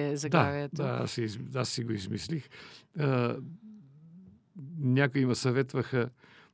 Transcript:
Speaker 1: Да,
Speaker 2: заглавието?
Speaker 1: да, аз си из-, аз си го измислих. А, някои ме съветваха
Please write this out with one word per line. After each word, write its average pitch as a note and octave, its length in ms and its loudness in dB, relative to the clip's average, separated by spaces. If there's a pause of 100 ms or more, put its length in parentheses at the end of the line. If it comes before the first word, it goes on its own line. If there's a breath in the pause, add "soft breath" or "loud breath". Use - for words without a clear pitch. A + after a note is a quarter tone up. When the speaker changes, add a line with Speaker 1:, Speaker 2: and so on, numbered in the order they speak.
(100)
Speaker 1:
Да, D3+ 60 -2
Speaker 2:
заглавието? C#3+ 600 2
Speaker 1:
да, C3 260 -2
аз A2 100 -2
си A2+ 160 -2
из-, B2+ 280 -8
аз B2 120 0
си A#2+ 160 -2
го A2+ 80 -4
измислих. G#2+ 560 -4 (500 loud breath)
А, B2 380 2 (1400)
някои C3+ 480 4
ме B2 80 4
съветваха B2+ 760 0 (440 loud breath)